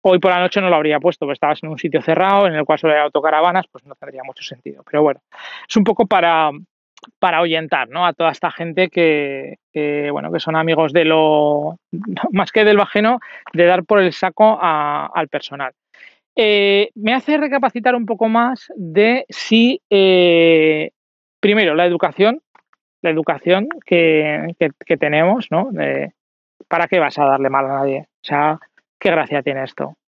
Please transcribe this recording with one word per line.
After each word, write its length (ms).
hoy 180
por 140
la 80
noche 200
no 100
lo 40
habría 240
puesto, 260
porque 100
estabas 280
en 60
un 100
sitio 240
cerrado, 460
en 60
el 100
cual 160
solo 140
hay 40
autocaravanas, 720
pues 160
no 80
tendría 300
mucho 180
sentido. 480
Pero 120
bueno, 180
es 80
un 80
poco 220
para, 440
para 180
ahuyentar, 520
¿no? 140
A 80
toda 200
esta 180
gente 380
que, 680
que, 380
bueno, 220
que 80
son 160
amigos 360
de 120
lo, 720
<laughs> 400
más 180
que 140
de 100
lo 80
ajeno, 380
de 140
dar 180
por 160
el 120
saco 480
a, 540
al 140
personal. 460
Eh, 600
me 180
hace 220
recapacitar 580
un 120
poco 220
más 460
de 540
si, 520
eh, 1000
primero, 380
la 100
educación, 540
la 60
educación 580
que, 760
que, 100
que 100
tenemos, 540
¿no? 220
De, 400
¿para 180
qué 140
vas 180
a 60
darle 260
mal 140
a 140
nadie? 280
O 20
sea, 360
¿qué 140
gracia 320
tiene 220
esto? 320